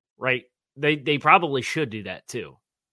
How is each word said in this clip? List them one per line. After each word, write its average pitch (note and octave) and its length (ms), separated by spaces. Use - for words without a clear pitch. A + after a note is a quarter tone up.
Right. B2+ 280
They, D3 180
they D3 220
probably D3+ 440
should C#3+ 300
do G#2+ 120
that F#2 240
too, D#2 300